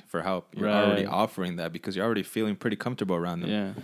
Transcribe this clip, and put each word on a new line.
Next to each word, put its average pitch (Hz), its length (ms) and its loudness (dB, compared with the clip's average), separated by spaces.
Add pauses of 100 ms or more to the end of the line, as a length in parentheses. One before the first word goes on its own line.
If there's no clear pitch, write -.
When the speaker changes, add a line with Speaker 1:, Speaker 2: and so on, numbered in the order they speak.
Speaker 1:
for 85 140 -2
help. 90 340 -2
You're 104 140 0
already 104 360 4
Speaker 2:
Right. - 60 -4
Speaker 1:
offering 92 440 0
that 85 180 -4
because 92 220 -6
you're 98 100 0
already 110 180 2
feeling 107 320 0
pretty 107 220 -2
comfortable 104 380 -2
around 87 260 -2
them. 92 80 -2
Speaker 2:
Yeah, 101 240 -2 (100)